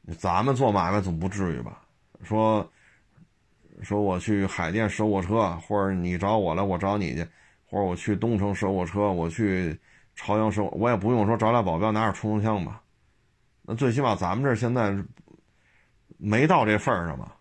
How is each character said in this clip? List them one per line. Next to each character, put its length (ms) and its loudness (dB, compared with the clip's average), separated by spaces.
咱 240 2
们 120 2
做 160 4
买 220 2
卖 80 2
总 180 -2
不 80 -2
至 300 -2
于 60 -6
吧？ 180 -14
说， 480 0
说 220 -2
我 180 0
去 240 2
海 260 -4
淀 200 0
收 160 -2
我 160 2
车， 340 0
或 160 0
者 120 0
你 240 -2
找 180 0
我 180 0
来， 80 0
我 140 0
找 220 0
你 160 -4
去， 120 -4
或 140 -6
者 60 0
我 120 -2
去 180 -2
东 240 0
城 160 0
收 160 -2
我 140 0
车， 260 0
我 200 -2
去 440 -2
朝 220 -2
阳 160 2
收， 200 0
我 180 0
也 60 2
不 140 0
用 160 4
说 120 2
找 120 2
俩 120 4
保 160 0
镖 120 2
拿 160 0
着 60 0
冲 200 -4
锋 100 0
枪 200 0
吧？ 200 -10
那 120 -6
最 160 2
起 120 0
码 120 2
咱 200 0
们 100 -2
这 60 2
儿 40 2
现 200 0
在 200 0
没 280 2
到 200 4
这 120 4
份 160 0
儿 140 -2
上 100 -6
吧？ 220 -14